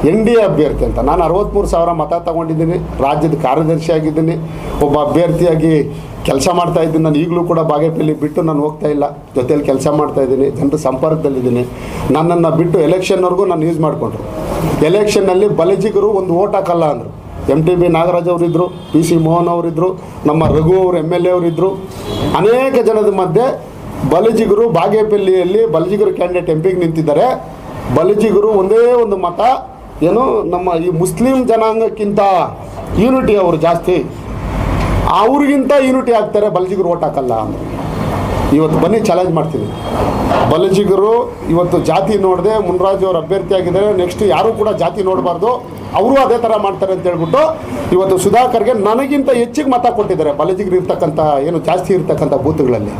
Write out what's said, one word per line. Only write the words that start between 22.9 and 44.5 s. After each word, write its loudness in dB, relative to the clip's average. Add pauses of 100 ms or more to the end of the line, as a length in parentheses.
ಮಧ್ಯೆ 2 (680)
ಬಲಿಜಿಗರು, 4 (160)
ಬಾಗೇಪಲ್ಲಿಯಲ್ಲಿ 2 (140)
ಬಲಿಜಿಗರು 0
ಕ್ಯಾಂಡಿಡೇಟ್ -2
ಎಂ -2
ಪಿಗೆ -2
ನಿಂತಿದ್ದಾರೆ. 0 (720)
ಬಲಿಜಿಗರು 2 (100)
ಒಂದೇ 2 (220)
ಒಂದು 0 (120)
ಮತ, -4 (680)
ಏನು, 2 (320)
ನಮ್ಮ -2 (160)
ಈ 0 (120)
ಮುಸ್ಲಿಂ 0 (100)
ಜನಾಂಗಕ್ಕಿಂತ 0 (800)
ಯೂನಿಟಿ 2 (100)
ಅವರು 2 (100)
ಜಾಸ್ತಿ, 0 (1200)
ಅವ್ರಿಗಿಂತ 2 (160)
ಯೂನಿಟಿ 2
ಆಗ್ತಾರೆ, 0
ಬಲಿಜಿಗರು -2
ಓಟ್ -2
ಹಾಕಲ್ಲ -2 (120)
ಅಂದರು. -8 (920)
ಇವತ್ತು 2
ಬನ್ನಿ 2
ಚಾಲೆಂಜ್ 2
ಮಾಡ್ತೀನಿ. -4 (840)
ಬಲಿಜಿಗರು 2 (420)
ಇವತ್ತು 2 (120)
ಜಾತಿ 2 (120)
ನೋಡದೆ 2 (140)
ಮುನ್ರಾಜು 0
ಅವರು 0
ಅಭ್ಯರ್ಥಿ -2
ಆಗಿದ್ದಾರೆ, 0 (140)
ನೆಕ್ಸ್ಟ್ -2 (100)
ಯಾರೂ 2 (100)